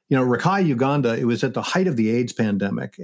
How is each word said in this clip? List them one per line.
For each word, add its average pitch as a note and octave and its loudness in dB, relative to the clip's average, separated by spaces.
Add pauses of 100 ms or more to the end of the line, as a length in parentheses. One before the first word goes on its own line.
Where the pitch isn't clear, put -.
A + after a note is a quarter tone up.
you C#3 2
know, B2+ 2
Rakai, E3+ 2
Uganda, C3 0
it C3 -2
was A#2 0
at A#2+ -2
the A#2 -4
height F3+ 0
of D3 0
the A2 2
aids A#2+ 0
pandemic. G2+ -2